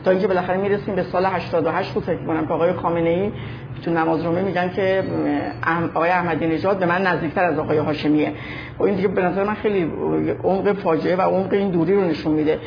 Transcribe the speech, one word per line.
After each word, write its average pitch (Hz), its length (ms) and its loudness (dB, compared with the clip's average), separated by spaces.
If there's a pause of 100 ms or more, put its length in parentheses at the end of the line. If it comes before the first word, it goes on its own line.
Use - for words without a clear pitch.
تا 185 80 4
اینکه 190 160 2
بالاخره 185 300 0
می‌رسیم 202 380 -2
به 180 80 0
سال 185 220 0
هشتاد 170 400 0
و 160 60 0
هشت 185 220 -2
بود 196 100 -2
فکر 165 140 -2
می‌کنم 156 280 -2
که 160 80 -2
آقای 170 200 2
خامنه‌ای 175 580 0 (520)
تو 170 80 -2
نماز 165 320 2
جمعه 170 200 0
می‌گن 180 260 0
که 190 340 0 (600)
احم-، 165 300 0
آقای 165 160 2
احمدی 175 380 0
نژاد 160 320 0
به 185 60 2
من 175 160 2
نزدیکتر 175 420 0
از 156 160 2
آقای 151 180 0
هاشمیه. 151 560 2 (460)
و 170 40 0
این 190 120 2
دیگه 185 120 0
به 190 140 0
نظر 180 220 0
من 208 100 -2
خیلی 202 380 0 (520)
عمق 190 300 2
فاجعه 165 420 0
و 180 60 0
عمق 180 320 2
این 202 160 2
دوری 175 260 2
رو 202 60 4
نشون 160 320 0
می‌ده. 151 340 2